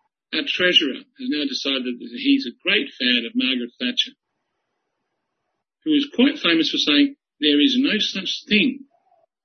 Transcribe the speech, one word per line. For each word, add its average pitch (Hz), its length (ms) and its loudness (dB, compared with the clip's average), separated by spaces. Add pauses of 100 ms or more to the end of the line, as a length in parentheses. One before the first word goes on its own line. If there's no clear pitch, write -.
(340)
our 156 120 -4
Treasurer 165 600 0
has 127 240 -10
now 147 160 -4
decided 131 560 -4
that 120 160 -14
he's 135 320 2
a - 160 -16
great 196 320 0
fan 123 320 0
of 117 80 -4
Margaret 127 420 -2
Thatcher, - 380 -4 (1700)
who 156 80 2
is 143 200 2
quite 277 280 2
famous 165 300 2
for - 100 -2
saying, 143 340 2 (240)
"There 147 220 2
is 131 160 4
no 175 220 0
such - 500 -6
thing 202 400 0 (560)